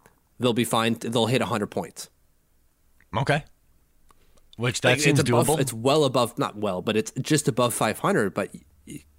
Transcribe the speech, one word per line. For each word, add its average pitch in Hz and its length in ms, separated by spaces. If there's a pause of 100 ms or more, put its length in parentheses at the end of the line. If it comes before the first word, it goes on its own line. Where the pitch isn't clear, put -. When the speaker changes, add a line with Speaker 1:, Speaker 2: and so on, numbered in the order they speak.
(400)
Speaker 1:
they'll 123 140
be 117 120
fine. 113 340
They'll 117 280
hit 120 140
a 98 40
hundred 101 220
points. - 420 (1040)
Speaker 2:
Okay. 139 300 (1120)
Which, 117 260
that 123 80
Speaker 1:
Like, 135 100
Speaker 2:
seems 143 200
Speaker 1:
it's - 100
above, 120 180
Speaker 2:
doable. 151 120
Speaker 1:
it's 131 140
well 135 300
above, 123 340
not 127 180
well, 98 280
but 110 120
it's 110 240
just 151 280
above 120 260
five 110 260
hundred. 151 360
But 98 160 (360)
y-, - 160 (160)